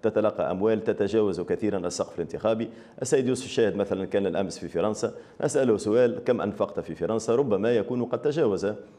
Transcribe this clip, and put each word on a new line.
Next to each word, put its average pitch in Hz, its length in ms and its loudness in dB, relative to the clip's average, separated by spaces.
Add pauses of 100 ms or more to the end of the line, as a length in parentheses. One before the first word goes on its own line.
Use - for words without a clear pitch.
تتلقى 107 480 2
أموال 104 340 2
تتجاوز 104 560 2
كثيرًا 98 380 0
السقف 87 380 -4
الانتخابي. 110 520 -2 (340)
السيد 131 260 2
يوسف 123 160 0
الشاهد 104 320 2
مثلًا 95 280 -2
كان 98 220 0
الأمس 85 320 -2
في 87 100 -8
فرنسا، 104 440 -2 (320)
نسأله 135 320 2
سؤال: 113 480 2
"كم 120 160 0
أنفقت 98 400 -2
في 80 140 -6
فرنسا؟" 110 400 0
ربما 117 420 2
يكون 120 280 -2
قد 113 180 -4
تجاوز، 135 440 2 (320)